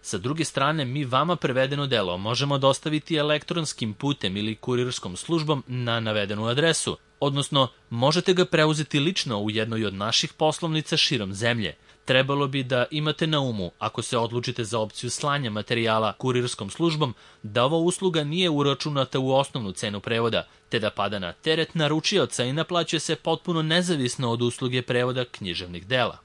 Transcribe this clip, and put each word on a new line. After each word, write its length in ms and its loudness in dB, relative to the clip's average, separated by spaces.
Sa 160 -6
druge 280 -2
strane, 400 0
mi 200 -4
vama 300 2
prevedeno 520 0
delo 300 0
možemo 400 0
dostaviti 580 2
elektronskim 760 -2
putem 440 -2
ili 180 -4
kurirskom 640 -4
službom 500 0
na 320 -2
navedenu 480 -2
adresu, 500 0
odnosno 480 2
možete 440 2
ga 120 4
preuzeti 540 2
lično 400 0
u 100 -2
jednoj 360 0
od 80 -2
naših 400 -2
poslovnica 640 0
širom 360 0
zemlje. 420 0
Trebalo 420 4
bi 160 -2
da 280 0
imate 360 -2
na 120 2
umu, 400 -2
ako 220 -2
se 160 -2
odlučite 460 -2
za 160 -2
opciju 300 -4
slanja 400 -2
materijala 640 0
kurirskom 560 -2
službom, 460 0
da 200 2
ova 140 4
usluga 460 2
nije 260 0
uračunata 680 0
u 120 2
osnovnu 400 0
cenu 280 -4
prevoda, 480 0
te 100 0
da 100 0
pada 300 -2
na 140 -6
teret 420 -2
naručioca 680 2
i 100 -2
naplaćuje 460 0
se 160 -2
potpuno 460 -2
nezavisno 720 2
od 100 0
usluge 400 0
prevoda 440 0
književnih 640 -8
dela. 380 0